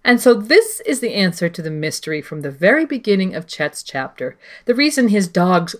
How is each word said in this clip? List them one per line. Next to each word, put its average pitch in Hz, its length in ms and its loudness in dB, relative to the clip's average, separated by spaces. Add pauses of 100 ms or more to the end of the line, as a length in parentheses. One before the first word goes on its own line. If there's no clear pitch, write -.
And 240 160 2
so 240 140 6
this 294 460 2
is 262 200 -4
the 240 140 -4
answer 180 340 0
to 170 140 -12
the 156 80 -6
mystery 156 500 -6
from 151 220 -10
the 143 80 -6
very 202 340 2
beginning 202 500 -2
of 175 120 -10
Chet's - 360 -8
chapter, 131 540 -8 (300)
the 240 80 4
reason 269 340 2
his 202 200 2
dogs 175 520 2